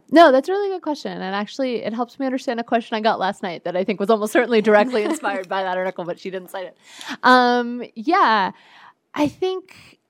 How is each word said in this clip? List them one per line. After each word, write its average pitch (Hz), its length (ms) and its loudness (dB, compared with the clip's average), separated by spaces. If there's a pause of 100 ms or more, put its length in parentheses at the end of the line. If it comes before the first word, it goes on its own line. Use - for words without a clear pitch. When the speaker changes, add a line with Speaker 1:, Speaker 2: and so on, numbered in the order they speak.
(120)
Speaker 1:
No, 320 200 8
that's 269 180 2
a - 20 -2
really 403 180 -2
good 370 120 -6
question. 294 300 -8
And 185 240 -6
actually, 226 480 -4
it 214 100 -6
helps 240 260 -8
me 269 60 -4
understand 254 340 -4
a 233 40 -4
question 233 320 -4
I 214 60 -4
got 214 180 2
last 190 240 -4
night 170 220 -8
that 170 100 -4
I 185 80 0
think 185 160 -4
was 196 100 0
almost 220 240 0
certainly 233 280 2
directly 214 420 4
Speaker 2:
<laughs> 226 60 -2
Speaker 1:
inspired 196 380 -6
by 190 140 -4
that 185 160 -4
article, 185 260 -6
but 170 160 -8
she 190 120 -12
didn't 185 180 -12
cite 185 160 -10
it. - 120 -18 (440)
Um, 247 640 2 (120)
yeah, 233 560 2 (640)
I 294 140 0
think, - 720 -8 (100)